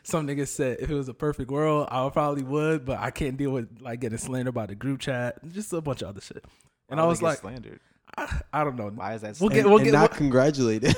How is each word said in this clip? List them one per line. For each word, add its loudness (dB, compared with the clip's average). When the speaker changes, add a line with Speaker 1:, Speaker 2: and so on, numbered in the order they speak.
Speaker 1:
Some -4
niggas -4
said, -4
"If -4
it -2
was -4
a -12
perfect -6
world, 0
I 0
probably -2
would, -2
but -4
I -4
can't -4
deal -2
with, -6
like, -10
getting -4
slandered -4
by -4
the -10
group -4
chat." -6
Just -10
a -2
bunch -6
of -8
other -14
shit. -18
And -4
Speaker 2:
Why 2
Speaker 1:
I 4
Speaker 2:
would 4
Speaker 1:
was 0
Speaker 2:
they 0
get 2
Speaker 1:
like, 0
Speaker 2:
slandered? -14
Speaker 1:
I, -6
I 0
don't -2
know. -6
Speaker 2:
Why -8
is -8
that -10
Speaker 1:
We'll 2
Speaker 2:
slandered? 2
Speaker 1:
get, 6
Speaker 3:
And, 6
Speaker 1:
we'll 12
Speaker 3:
and 8
Speaker 1:
get, 6
Speaker 3:
not 8
Speaker 1:
we'll, -4
Speaker 3:
congratulated. 4